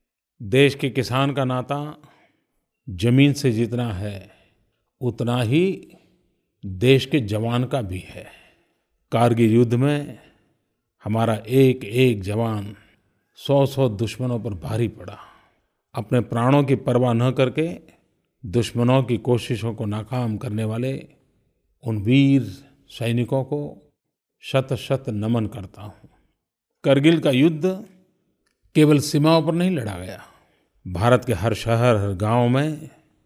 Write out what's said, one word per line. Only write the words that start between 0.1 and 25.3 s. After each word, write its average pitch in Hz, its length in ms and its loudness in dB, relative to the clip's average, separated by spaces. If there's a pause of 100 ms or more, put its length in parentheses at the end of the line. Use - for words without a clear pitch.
देश 127 320 4
के 139 160 -4
किसान 135 420 0
का 131 120 -2
नाता 139 520 -6 (920)
जमीन 120 440 4
से 135 200 0
जितना 117 400 -2
है, 95 380 -10 (720)
उतना 120 420 -2
ही 165 460 0 (760)
देश 123 400 2
के 151 140 -2
जवान 113 440 -2
का 127 180 -4
भी 92 160 -8
है। - 280 -16 (840)
कारगिल 113 400 4
युद्ध 120 220 4
में 143 440 -2 (840)
हमारा 110 440 -2
एक-एक 127 760 2
जवान 104 540 -4 (580)
सौ-सौ 135 540 0
दुश्मनों 113 520 -4
पर 95 100 -8
भारी 110 380 -4
पड़ा। - 300 -16 (760)
अपने 120 260 0
प्राणों 127 440 2
की 131 100 0
परवाह 123 380 0
न 120 180 2
करके 143 480 -2 (680)
दुश्मनों 120 560 2
की 117 140 -2
कोशिशों 113 580 -2
को 110 100 -8
नाकाम 110 520 -4
करने 110 280 -6
वाले 120 440 -6 (760)
उन 110 180 -4
वीर 135 400 4 (460)
सैनिकों 120 560 -2
को 147 480 -10 (480)
शत-शत 131 680 -4
नमन 110 380 -2